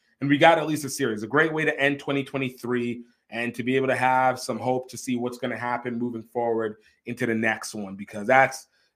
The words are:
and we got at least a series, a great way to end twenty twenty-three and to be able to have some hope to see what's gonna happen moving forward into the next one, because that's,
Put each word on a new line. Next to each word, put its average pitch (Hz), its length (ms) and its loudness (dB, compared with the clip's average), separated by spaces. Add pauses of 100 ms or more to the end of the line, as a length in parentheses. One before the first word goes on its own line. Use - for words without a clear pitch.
(220)
and 143 80 0
we 143 80 4
got 160 200 8
at 151 80 0
least 151 200 -2
a 127 40 -6
series, 110 340 -2
a 110 40 -6
great 156 240 2
way 156 140 -2
to 147 120 0
end 139 220 2
twenty 139 240 -2
twenty-three 123 800 -4 (280)
and 117 220 -4
to - 80 -6
be 127 140 2
able 135 100 2
to 127 100 2
have 127 440 2
some 117 180 -6
hope 127 320 -2
to 117 80 -16
see 127 180 -4
what's 120 220 -4
gonna 123 180 -4
happen 120 440 -4
moving 117 240 -6
forward 113 540 -2 (280)
into 120 220 -4
the 113 80 2
next 110 400 -2
one, 98 200 -10
because 101 300 -10
that's, 131 440 4 (260)